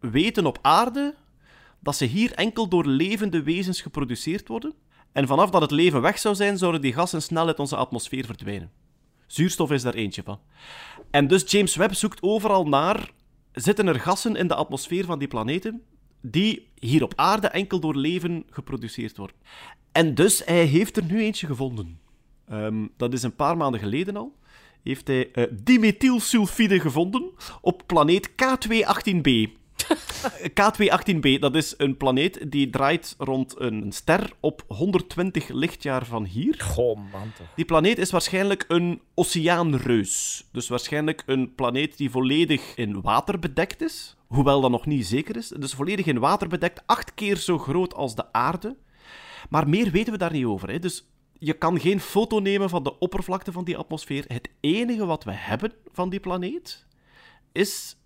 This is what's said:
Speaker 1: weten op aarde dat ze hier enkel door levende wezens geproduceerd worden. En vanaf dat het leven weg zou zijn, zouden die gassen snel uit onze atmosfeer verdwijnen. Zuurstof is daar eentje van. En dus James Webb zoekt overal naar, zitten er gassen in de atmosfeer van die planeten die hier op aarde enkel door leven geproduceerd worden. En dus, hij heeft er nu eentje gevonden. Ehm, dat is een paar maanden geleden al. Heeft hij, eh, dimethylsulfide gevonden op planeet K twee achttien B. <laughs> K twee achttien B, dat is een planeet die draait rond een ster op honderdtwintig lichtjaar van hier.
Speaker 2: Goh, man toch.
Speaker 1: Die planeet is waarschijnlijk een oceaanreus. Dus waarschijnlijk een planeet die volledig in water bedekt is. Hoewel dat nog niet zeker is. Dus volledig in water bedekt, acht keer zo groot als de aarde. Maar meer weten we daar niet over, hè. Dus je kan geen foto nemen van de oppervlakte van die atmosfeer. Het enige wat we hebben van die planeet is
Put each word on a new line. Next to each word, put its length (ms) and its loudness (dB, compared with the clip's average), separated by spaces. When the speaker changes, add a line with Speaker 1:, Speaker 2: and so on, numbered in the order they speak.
Speaker 1:
weten 460 2
op 160 -2
aarde 520 2
dat 160 -4
ze 80 0
hier 300 0
enkel 340 -2
door 180 2
levende 560 0
wezens 380 -2
geproduceerd 680 -6
worden. 260 -8
En 140 2
vanaf 240 4
dat 100 6
het 100 2
leven 320 4
weg 160 2
zou 160 0
zijn, 240 0
zouden 220 0
die 120 0
gassen 300 -2
snel 240 0
uit 120 0
onze 180 -4
atmosfeer 480 -4
verdwijnen. 460 -10
Zuurstof 440 0
is 120 2
daar 120 -2
eentje 280 -4
van. 160 -10
En 160 4
dus 240 4
James 260 4
Webb 180 2
zoekt 280 -4
overal 460 2
naar, 420 2
zitten 340 2
er 140 2
gassen 360 0
in 120 0
de 60 2
atmosfeer 500 -4
van 140 -4
die 100 -4
planeten 540 -4
die 460 0
hier 240 2
op 140 -2
aarde 320 2
enkel 320 -2
door 160 -2
leven 540 -2
geproduceerd 680 -10
worden. 200 -12
En 220 4
dus, 300 4
hij 200 4
heeft 320 4
er 80 0
nu 160 0
eentje 260 -2
gevonden. 540 -6
Ehm, 380 -4
dat 160 -2
is 100 -4
een 140 -4
paar 200 0
maanden 240 0
geleden 360 -4
al. 220 -12
Heeft 240 -6
hij, 260 0
eh, 120 0
dimethylsulfide 1160 4
gevonden 500 0
op 260 0
planeet 480 4
K 80 0
twee 280 0
achttien 360 0
B. 360 2
<laughs> 600 -8
K 60 2
twee 200 4
achttien 280 2
B, 200 4
dat 140 0
is 220 0
een 200 0
planeet 560 0
die 180 2
draait 480 0
rond 420 -4
een 320 -4
ster 380 0
op 280 -2
honderdtwintig 800 -2
lichtjaar 580 -4
van 180 -6
hier. 360 -4
Speaker 2:
Goh, 360 0
man 400 -12
toch. 180 -18
Speaker 1:
Die 100 -2
planeet 340 4
is 120 0
waarschijnlijk 580 0
een 320 0
oceaanreus. 1400 0
Dus 160 -8
waarschijnlijk 580 -2
een 280 -2
planeet 420 -2
die 140 -2
volledig 680 2
in 240 -4
water 380 0
bedekt 440 -4
is. 340 -10
Hoewel 340 4
dat 100 2
nog 160 -2
niet 200 0
zeker 300 -2
is. 120 -10
Dus 260 -10
volledig 320 -2
in 120 0
water 300 0
bedekt, 380 -4
acht 280 -2
keer 220 -2
zo 220 0
groot 360 -2
als 200 -6
de 180 -8
aarde. 440 -2
Maar 200 2
meer 220 4
weten 220 0
we 60 -4
daar 140 -2
niet 120 0
over, 260 -2
hè. 80 -4
Dus 260 -6
je 140 -2
kan 280 0
geen 200 2
foto 400 0
nemen 280 0
van 140 -2
de 160 -6
oppervlakte 540 -4
van 120 -6
die 120 -4
atmosfeer. 520 -8
Het 200 -10
enige 460 0
wat 180 -4
we 80 -6
hebben 400 -6
van 180 -4
die 100 -6
planeet 640 -8
is 420 -2